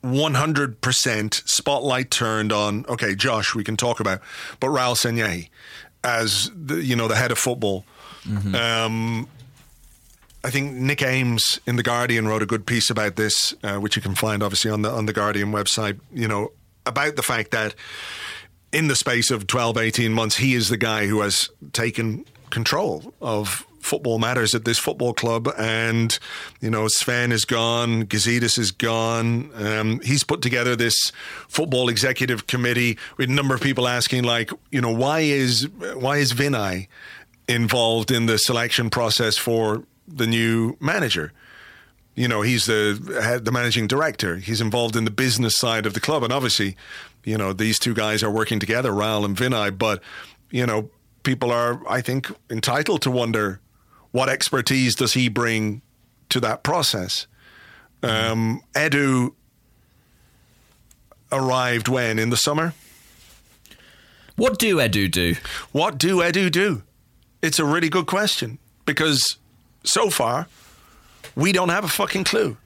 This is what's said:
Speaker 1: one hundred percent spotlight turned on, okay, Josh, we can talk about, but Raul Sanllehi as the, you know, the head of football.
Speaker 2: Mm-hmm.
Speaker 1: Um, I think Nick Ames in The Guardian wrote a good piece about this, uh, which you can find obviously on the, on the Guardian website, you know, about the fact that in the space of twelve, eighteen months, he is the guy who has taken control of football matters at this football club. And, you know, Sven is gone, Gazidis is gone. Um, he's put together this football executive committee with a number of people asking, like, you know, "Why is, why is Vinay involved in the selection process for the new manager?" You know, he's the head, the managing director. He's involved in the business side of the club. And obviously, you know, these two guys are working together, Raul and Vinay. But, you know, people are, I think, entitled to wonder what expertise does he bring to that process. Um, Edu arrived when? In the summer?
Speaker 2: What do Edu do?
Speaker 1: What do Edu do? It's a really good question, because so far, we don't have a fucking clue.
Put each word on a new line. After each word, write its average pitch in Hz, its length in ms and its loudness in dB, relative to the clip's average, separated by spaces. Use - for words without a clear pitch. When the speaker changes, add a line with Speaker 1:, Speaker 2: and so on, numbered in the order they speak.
Speaker 1:
one 139 340 0
hundred 143 460 0
percent 110 640 0
spotlight 131 680 0
turned 110 400 0
on, 104 360 0
okay, 113 280 -2
Josh, 110 400 0
we 107 80 -2
can 110 140 -4
talk 120 220 0
about, 101 220 0
but 131 80 0
Raul 127 280 2
Sanllehi 110 540 -2
as 113 520 0
the, 156 280 -6
you 127 120 0
know, 113 120 0
the 110 80 2
head 120 160 2
of 107 80 -2
football. 107 440 -2
Speaker 2:
Mm-hmm. 101 280 -2
Speaker 1:
Um, 113 720 0
I 123 80 -4
think 139 220 -2
Nick 131 280 0
Ames 127 640 2
in 123 120 0
The 120 60 0
Guardian 120 440 0
wrote 107 160 0
a - 20 0
good 104 220 -2
piece 123 240 0
about 107 240 -2
this, - 480 0
uh, 101 140 -4
which 101 180 -2
you 104 80 -2
can 98 100 -4
find 107 300 0
obviously 101 260 0
on 107 140 0
the, 107 80 0
on 110 160 -2
the 113 60 -2
Guardian 104 380 0
website, 104 480 0
you 117 140 -2
know, 104 240 -2
about 143 300 0
the 131 80 -2
fact 113 260 -2
that 110 240 -2
in 156 160 2
the 135 80 4
space 120 360 2
of 101 160 -2
twelve, 117 300 0
eighteen 113 360 0
months, 110 240 0
he 131 160 2
is 113 160 0
the 117 80 0
guy 110 300 0
who 107 140 2
has - 280 0
taken 117 520 -2
control 117 600 -2
of 107 440 -4
football 117 400 -2
matters 117 360 2
at 113 100 -2
this 117 140 2
football 123 340 -2
club. 117 340 -2
And, 113 580 0
you 110 120 -4
know, 110 160 0
Sven 120 440 2
is 110 140 2
gone, 117 600 0
Gazidis 117 520 2
is 104 140 0
gone. 117 840 0
Um, 107 480 0
he's 135 200 0
put - 180 -2
together 123 340 2
this 117 360 2
football 127 400 0
executive 123 600 0
committee 120 500 0
with 135 120 0
a 131 40 0
number 139 220 2
of 113 60 -4
people 123 260 2
asking, 123 380 0
like, 117 260 0
you 131 100 0
know, 117 100 0
"Why 139 300 2
is, 135 460 2
why 131 220 0
is 131 160 2
Vinay 107 540 -2
involved 117 640 2
in 117 140 2
the 110 120 2
selection 117 540 0
process 113 460 0
for 113 460 0
the 127 200 -2
new 113 540 2
manager?" 135 500 -2
You 123 140 0
know, 107 120 2
he's 117 240 2
the 107 580 2
head, 117 220 0
the 117 60 2
managing 120 360 0
director. 127 500 -2
He's 104 240 -4
involved 113 340 0
in 113 100 2
the 107 60 0
business 117 460 0
side 113 280 0
of 101 80 -2
the 113 60 -4
club. 143 240 0
And 117 80 -2
obviously, 113 460 0
you 107 120 -2
know, 98 140 -2
these 107 260 0
two 120 160 0
guys 107 300 0
are 107 80 0
working 110 260 0
together, 113 340 0
Raul 104 340 0
and 101 100 -2
Vinay. 104 420 0
But, 104 240 0
you 123 160 0
know, 110 240 -2
people 127 280 0
are, 120 380 0
I 127 100 0
think, 127 320 -4
entitled 139 520 0
to 131 100 0
wonder 110 480 0
what 131 180 2
expertise 131 640 2
does 123 160 2
he 127 160 2
bring 113 540 -2
to 127 100 2
that 120 240 0
process. 139 640 -2
Um, 113 600 0
Edu 139 600 2
arrived 127 560 0
when? 120 320 2
In 113 100 2
the 120 80 2
summer? 156 360 0
Speaker 2:
What 247 240 2
do 208 180 4
Edu 101 320 4
do? 87 260 2
Speaker 1:
What 151 260 0
do 185 200 2
Edu 175 340 4
do? 175 320 2
It's 160 180 0
a 156 60 2
really 160 240 2
good 180 180 0
question, 185 500 0
because 151 520 2
so 214 260 2
far, 127 380 0
we 165 160 4
don't 185 180 2
have 196 140 2
a 175 60 -4
fucking 190 360 0
clue. 185 400 0